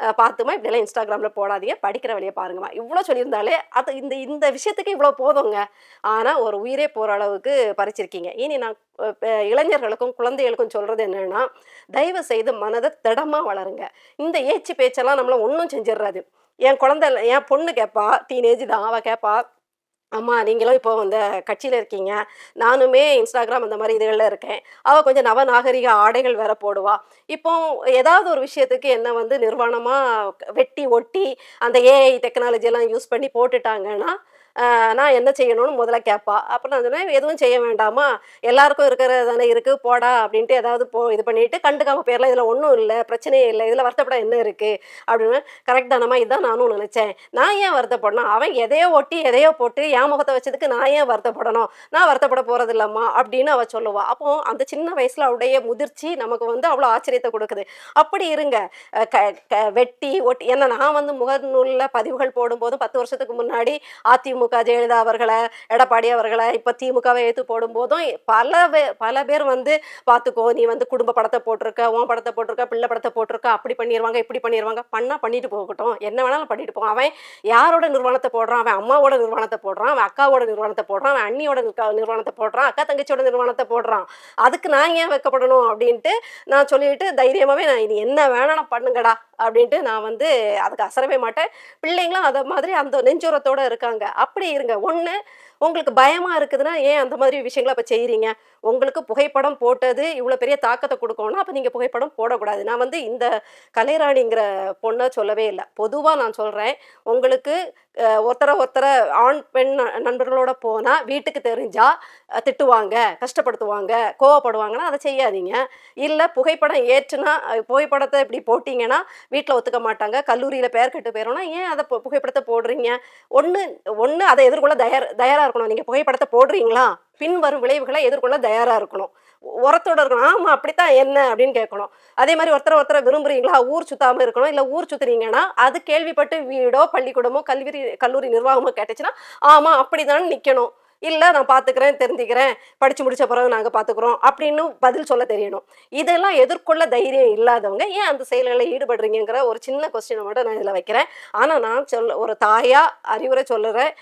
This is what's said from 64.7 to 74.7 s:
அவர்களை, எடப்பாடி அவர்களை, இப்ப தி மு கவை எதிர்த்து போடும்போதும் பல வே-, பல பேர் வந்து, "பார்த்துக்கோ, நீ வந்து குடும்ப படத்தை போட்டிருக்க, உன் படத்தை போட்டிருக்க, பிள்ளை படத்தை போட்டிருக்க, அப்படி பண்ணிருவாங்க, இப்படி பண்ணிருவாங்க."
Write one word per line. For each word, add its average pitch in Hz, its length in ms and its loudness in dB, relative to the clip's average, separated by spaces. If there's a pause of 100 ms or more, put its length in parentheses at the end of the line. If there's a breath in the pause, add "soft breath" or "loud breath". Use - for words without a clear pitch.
அவர்களை, 226 360 0 (340 loud breath)
எடப்பாடி 233 400 2
அவர்களை, 226 440 0
இப்ப 240 200 -2
தி 254 200 -4
மு 247 80 2
கவை 247 220 2
எதிர்த்து 233 220 -2
போடும்போதும் 233 800 -4
பல 285 440 2
வே-, 285 300 0
பல 254 260 -2
பேர் 294 200 -2
வந்து, 269 380 0 (240 loud breath)
"பார்த்துக்கோ, 240 460 2
நீ 233 120 0
வந்து 233 220 -2
குடும்ப 240 260 -2
படத்தை 233 280 0
போட்டிருக்க, 214 460 -4
உன் 233 200 0
படத்தை 233 260 -4
போட்டிருக்க, 226 320 -4
பிள்ளை 240 240 -4
படத்தை 233 220 -4
போட்டிருக்க, 226 380 -4
அப்படி 233 260 -2
பண்ணிருவாங்க, 226 420 -2
இப்படி 240 260 -4
பண்ணிருவாங்க." 220 480 -2